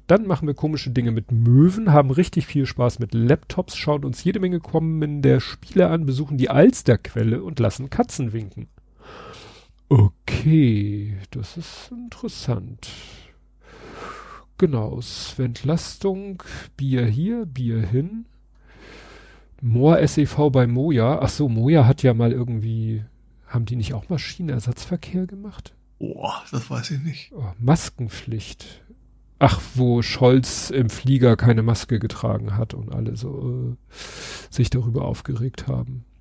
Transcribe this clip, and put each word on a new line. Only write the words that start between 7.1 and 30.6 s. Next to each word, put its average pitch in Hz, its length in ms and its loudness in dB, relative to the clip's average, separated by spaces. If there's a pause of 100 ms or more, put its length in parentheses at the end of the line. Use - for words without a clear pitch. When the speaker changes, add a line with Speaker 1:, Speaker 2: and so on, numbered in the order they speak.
Speaker 1:
und - 160 -10
lassen 120 320 -2
Katzen 139 420 -4
winken. 113 360 -10 (1200)
Okay, 104 1300 2 (160)
das 120 240 -10
ist - 340 -16
interessant. - 960 -10 (1700)
Genau, 131 440 0
Sven-Entlastung, 175 1400 -6 (360)
Bier 127 260 0
hier, 185 400 -2
Bier 123 380 -4
hin. 156 420 -4 (1400)
Moor 131 380 6
S - 180 2
E 151 80 4
V 147 240 2
bei 127 180 4
Moja. 127 540 2
Ach - 80 0
so, 143 220 -2
Moja 123 360 4
hat - 160 4
ja 127 120 4
mal 117 180 2
irgendwie, 110 720 -4 (420)
haben 117 200 -2
die 123 100 -4
nicht 110 160 -4
auch 110 160 -8
Maschinenersatzverkehr 165 1160 -6
gemacht? 196 480 -16 (240)
Speaker 2:
Boah, - 520 -8
das 123 200 -6
weiß 123 220 -6
ich 135 80 -4
nicht. 160 360 -10
Speaker 1:
Oh, 135 80 -8 (140)
Maskenpflicht. - 1200 -4 (580)
Ach, 95 200 4 (140)
wo 123 260 4
Scholz 127 680 2